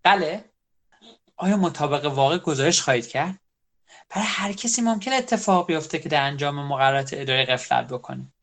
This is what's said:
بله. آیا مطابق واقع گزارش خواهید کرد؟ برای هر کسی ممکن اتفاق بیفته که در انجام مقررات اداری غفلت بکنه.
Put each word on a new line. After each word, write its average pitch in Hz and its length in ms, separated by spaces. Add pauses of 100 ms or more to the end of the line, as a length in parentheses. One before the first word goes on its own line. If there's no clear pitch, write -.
بله. 185 420 (920)
آیا 196 200
مطابق 147 480
واقع 139 340
گزارش 139 440
خواهید 123 240
کرد؟ 165 320 (680)
برای 208 180
هر 202 260
کسی 233 300
ممکن 226 300
اتفاق 214 540
بیفته 156 320
که - 100
در 147 140
انجام 143 440
مقررات 135 460
اداری 131 340
غفلت 123 420
بکنه. 131 440 (100)